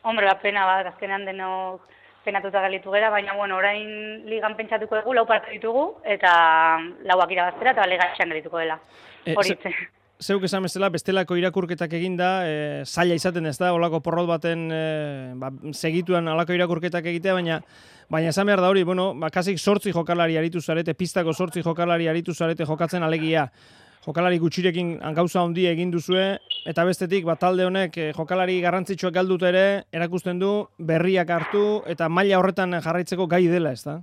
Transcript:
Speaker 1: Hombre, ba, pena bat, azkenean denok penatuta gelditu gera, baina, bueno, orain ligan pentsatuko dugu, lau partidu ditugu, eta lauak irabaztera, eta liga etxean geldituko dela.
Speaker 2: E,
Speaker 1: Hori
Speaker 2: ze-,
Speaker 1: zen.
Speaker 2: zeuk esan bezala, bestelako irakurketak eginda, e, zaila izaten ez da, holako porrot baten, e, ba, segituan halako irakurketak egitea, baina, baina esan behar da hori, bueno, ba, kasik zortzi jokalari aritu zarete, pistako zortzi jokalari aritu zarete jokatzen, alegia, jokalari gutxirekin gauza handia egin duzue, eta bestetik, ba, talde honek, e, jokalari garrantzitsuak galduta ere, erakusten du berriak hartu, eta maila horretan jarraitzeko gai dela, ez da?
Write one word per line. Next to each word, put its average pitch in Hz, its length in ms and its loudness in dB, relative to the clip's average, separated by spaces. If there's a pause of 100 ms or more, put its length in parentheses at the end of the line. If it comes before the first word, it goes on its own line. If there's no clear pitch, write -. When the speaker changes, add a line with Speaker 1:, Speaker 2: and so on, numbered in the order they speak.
Speaker 1:
Hombre, 226 240 0
ba, 190 160 4
pena 202 240 0
bat, 185 280 2
azkenean 196 320 -6
denok 190 640 -8 (340)
penatuta 196 380 -2
gelditu 190 320 -4
gera, 214 160 4
baina, 202 240 -2
bueno, 196 240 -2
orain 208 300 0 (420)
ligan 214 260 -2
pentsatuko 220 440 -4
dugu, 247 180 -2
lau 226 80 4
partidu 220 320 -2
ditugu, 233 240 0 (240)
eta 196 240 2 (800)
lauak 185 260 4
irabaztera, 180 400 0
eta 196 160 2
liga 180 220 2
etxean 170 180 -2
geldituko 160 320 -6
dela. 160 160 -2 (460)
Speaker 2:
E, 160 100 -2
Speaker 1:
Hori 196 200 2
Speaker 2:
ze-, - 80 -8
Speaker 1:
zen. 180 120 -6 (480)
Speaker 2:
zeuk 196 240 -2
esan 190 160 -2
bezala, 190 320 0
bestelako 185 440 0
irakurketak 175 600 -2
eginda, 180 320 0 (160)
e, 156 80 -2 (320)
zaila 170 320 2
izaten 170 320 -2
ez 131 80 -6
da, 180 160 2
holako 170 320 2
porrot 170 240 0
baten, 165 400 -2
e, 160 120 -2 (520)
ba, 131 160 -8 (220)
segituan 170 580 0
halako 165 240 0
irakurketak 175 560 0
egitea, 175 240 0
baina, 165 260 -2 (480)
baina 160 220 0
esan 196 160 2
behar 202 160 4
da 185 80 6
hori, 190 160 4
bueno, 185 320 0
ba, 160 160 -4
kasik 185 240 0
zortzi 202 340 2
jokalari 165 460 2
aritu 165 240 -2
zarete, 160 320 -2
pistako 165 400 -2
zortzi 175 320 -4
jokalari 170 420 0
aritu 165 260 -2
zarete 165 340 -2
jokatzen, 165 340 -2
alegia, 160 460 2 (540)
jokalari 170 400 0
gutxirekin 170 540 0 (180)
gauza 175 280 2
handia 170 280 2
egin 170 220 0
duzue, 180 320 0 (420)
eta 170 180 0
bestetik, 180 420 0
ba, 165 120 0
talde 185 280 2
honek, 185 320 -2
e, 156 180 -4
jokalari 180 460 0
garrantzitsuak 180 520 -2
galduta 185 380 2
ere, 196 320 4 (100)
erakusten 175 480 -4
du 202 100 2 (260)
berriak 170 520 2
hartu, 196 340 0 (220)
eta 165 220 -2
maila 185 340 4
horretan 185 400 0
jarraitzeko 175 480 -2
gai 180 160 4
dela, 165 260 2
ez 120 140 -12
da? 156 160 -8